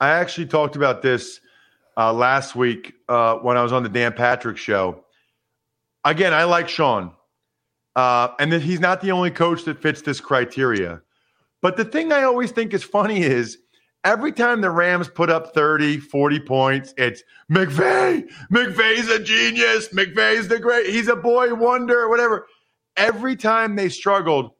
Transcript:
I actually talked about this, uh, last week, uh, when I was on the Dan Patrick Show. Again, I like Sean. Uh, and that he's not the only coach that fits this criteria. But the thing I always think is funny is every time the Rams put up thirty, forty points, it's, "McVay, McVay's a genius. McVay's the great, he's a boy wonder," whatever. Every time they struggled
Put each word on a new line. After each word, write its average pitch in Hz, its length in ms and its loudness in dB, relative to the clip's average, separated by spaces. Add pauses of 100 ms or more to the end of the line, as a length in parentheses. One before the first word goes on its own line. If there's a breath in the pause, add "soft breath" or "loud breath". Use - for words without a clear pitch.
I 139 80 2
actually 170 380 -2
talked 147 280 -2
about 139 260 0
this, 127 380 -2 (560 soft breath)
uh, 113 160 2
last 127 440 0
week, 120 380 -2 (140)
uh, 117 280 2
when 123 220 0
I 120 60 2
was 117 80 -2
on 127 120 0
the 113 60 -6
Dan 117 220 0
Patrick 120 460 -2
Show. 95 480 -2 (1000)
Again, 160 300 0
I 156 120 2
like 170 220 0
Sean. 110 440 -2 (840)
Uh, 123 340 2 (100)
and 147 120 0
that 165 100 2
he's 165 180 -2
not 185 220 0
the 196 100 -2
only 180 180 0
coach 170 360 -2
that 151 140 -6
fits 151 220 -2
this 143 180 -6
criteria. 120 840 -2 (600)
But 185 160 0
the 226 80 0
thing 320 260 -4
I 285 120 2
always 247 280 0
think 226 220 -4
is 196 100 -4
funny 208 380 0
is 123 380 0 (440)
every 226 280 0
time 233 300 0
the 185 100 0
Rams 175 360 0
put 165 220 -2
up 165 240 -2
thirty, 151 460 2
forty 147 400 0
points, 135 580 0
it's, 123 260 -2 (280 soft breath)
"McVay, 339 760 2 (240 loud breath)
McVay's 226 580 2
a 220 140 2
genius. 226 640 0
McVay's 202 580 0
the 226 120 0
great, 233 280 0
he's 208 200 -2
a 240 80 2
boy 240 380 2
wonder," 240 560 0
whatever. 233 380 0 (500 soft breath)
Every 226 380 0
time 220 400 0
they 196 140 -2
struggled 160 720 0